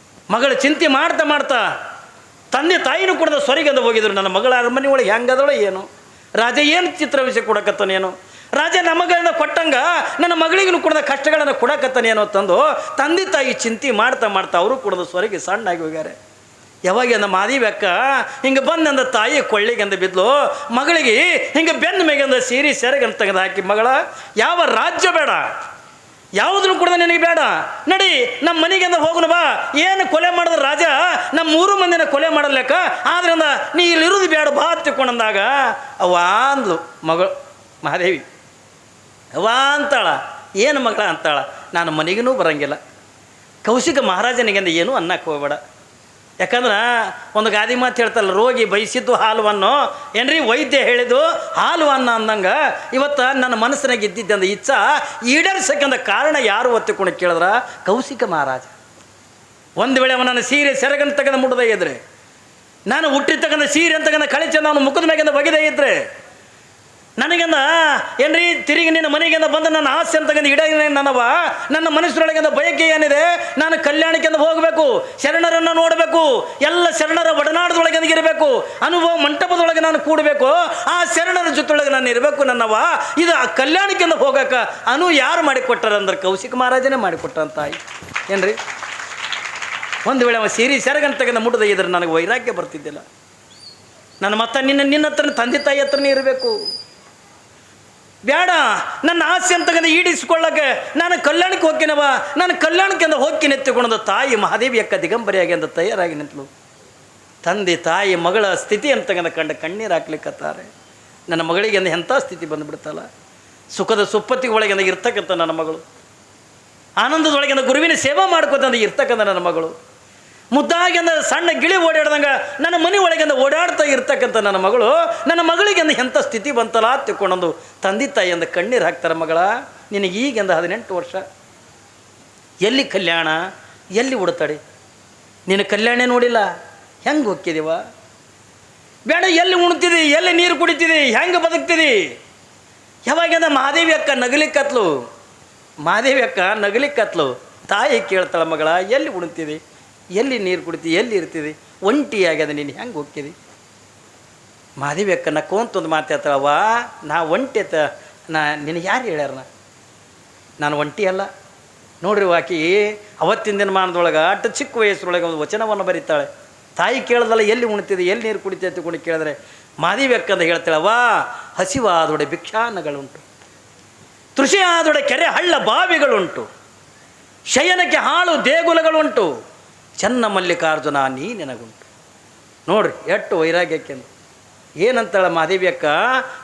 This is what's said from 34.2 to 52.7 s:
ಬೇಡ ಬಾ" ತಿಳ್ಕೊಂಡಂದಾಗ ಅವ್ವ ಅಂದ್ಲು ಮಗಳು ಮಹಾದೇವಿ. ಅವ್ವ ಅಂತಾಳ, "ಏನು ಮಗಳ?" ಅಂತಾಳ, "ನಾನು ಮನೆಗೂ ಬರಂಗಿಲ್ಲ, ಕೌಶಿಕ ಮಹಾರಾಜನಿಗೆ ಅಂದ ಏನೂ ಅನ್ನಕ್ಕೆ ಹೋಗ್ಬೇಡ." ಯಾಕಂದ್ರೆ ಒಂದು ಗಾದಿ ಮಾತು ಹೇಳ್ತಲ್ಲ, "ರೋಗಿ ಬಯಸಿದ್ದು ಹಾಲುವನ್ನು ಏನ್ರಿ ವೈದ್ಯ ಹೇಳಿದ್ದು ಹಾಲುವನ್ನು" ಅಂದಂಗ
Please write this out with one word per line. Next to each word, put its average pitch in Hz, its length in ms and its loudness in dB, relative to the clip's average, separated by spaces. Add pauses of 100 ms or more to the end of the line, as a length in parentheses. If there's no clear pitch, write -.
ಬೇಡ 302 200 2
ಬಾ" 285 260 2
ತಿಳ್ಕೊಂಡಂದಾಗ 240 640 0 (640)
ಅವ್ವ 180 180 4 (340)
ಅಂದ್ಲು 208 520 -4
ಮಗಳು 175 420 -2 (380)
ಮಹಾದೇವಿ. 170 400 -2 (1120)
ಅವ್ವ 180 140 0 (260)
ಅಂತಾಳ, 285 320 0 (500)
"ಏನು 269 240 2
ಮಗಳ?" 220 220 -2
ಅಂತಾಳ, 160 360 -2 (360)
"ನಾನು 170 160 0
ಮನೆಗೂ 190 420 0
ಬರಂಗಿಲ್ಲ, 151 420 -2 (920)
ಕೌಶಿಕ 254 320 2
ಮಹಾರಾಜನಿಗೆ 220 600 0
ಅಂದ 190 100 0
ಏನೂ 170 260 0
ಅನ್ನಕ್ಕೆ 175 360 -2
ಹೋಗ್ಬೇಡ." 143 220 -4 (880)
ಯಾಕಂದ್ರೆ 240 340 0 (600)
ಒಂದು 214 160 2
ಗಾದಿ 214 240 0
ಮಾತು 247 280 0
ಹೇಳ್ತಲ್ಲ, 214 300 0
"ರೋಗಿ 233 320 2
ಬಯಸಿದ್ದು 220 500 0
ಹಾಲುವನ್ನು 220 840 2 (160)
ಏನ್ರಿ 285 240 2
ವೈದ್ಯ 262 380 2
ಹೇಳಿದ್ದು 247 420 2 (320)
ಹಾಲುವನ್ನು" 262 600 2
ಅಂದಂಗ 214 340 0 (460)